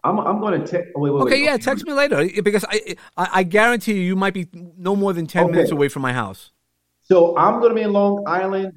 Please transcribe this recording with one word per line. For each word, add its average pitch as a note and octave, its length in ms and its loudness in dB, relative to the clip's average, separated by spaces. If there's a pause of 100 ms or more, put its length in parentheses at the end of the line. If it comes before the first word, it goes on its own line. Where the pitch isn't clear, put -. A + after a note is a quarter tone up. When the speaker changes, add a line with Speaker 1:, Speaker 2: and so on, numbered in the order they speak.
Speaker 1:
I'm, F#3 140 0
I'm G#3 220 -2
gonna F#3+ 260 -2
te-, F3+ 120 -4 (160)
wait, C#3+ 160 -2
wait, C#3+ 120 0
Speaker 2:
Okay, B3 80 0
Speaker 1:
wait. C#4 140 2
Speaker 2:
yeah, D4 100 2
Speaker 1:
Okay, A3 80 -4
Speaker 2:
text B3+ 240 -4
Speaker 1:
wait. D#4 60 -8
Speaker 2:
me C#4 60 -2
later, G#3 440 0
because G3+ 260 0
I, G3+ 260 -6 (220)
I, F3+ 160 -2
I F#3 100 4
guarantee G#3+ 520 2
you, F#3+ 80 -2
you F#3 140 0
might F#3+ 180 -2
be F3+ 180 -8
no F3+ 420 -6
more G3 180 0
than E3+ 140 -4
ten F3 180 2
Speaker 1:
Okay. E3+ 80 0
Speaker 2:
minutes E3 200 2
away C#3+ 160 2
from C#3 140 -6
my B2+ 100 -2
house. G#2 380 -8 (520)
Speaker 1:
So E3+ 340 4
I'm G#3 240 2
gonna A#3 140 4
be A3 80 0
in G#3 100 -2
Long G3+ 340 2
Island F#3+ 500 -4